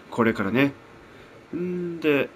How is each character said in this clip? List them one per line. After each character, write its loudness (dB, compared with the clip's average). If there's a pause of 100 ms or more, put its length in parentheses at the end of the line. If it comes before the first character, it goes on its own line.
(100)
こ 0
れ 4
か -4
ら -2
ね。 2 (840)
ん -4
で、 2